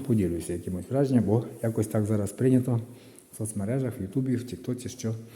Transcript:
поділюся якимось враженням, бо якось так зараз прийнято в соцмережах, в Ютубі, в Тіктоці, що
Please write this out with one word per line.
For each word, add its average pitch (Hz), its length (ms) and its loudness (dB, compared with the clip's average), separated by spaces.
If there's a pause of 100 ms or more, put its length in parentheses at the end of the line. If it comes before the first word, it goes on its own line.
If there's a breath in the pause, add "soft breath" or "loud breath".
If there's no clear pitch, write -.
поділюся 92 460 2
якимось 90 360 -6
враженням, 131 340 4
бо 107 200 4 (200)
якось 110 240 0
так 107 180 0
зараз 104 260 0
прийнято 127 500 4 (520 loud breath)
в - 40 -16
соцмережах, 117 600 -4
в - 20 -8
Ютубі, 127 340 0
в 110 80 -4
Тіктоці, - 460 -6
що 113 260 -4 (200 loud breath)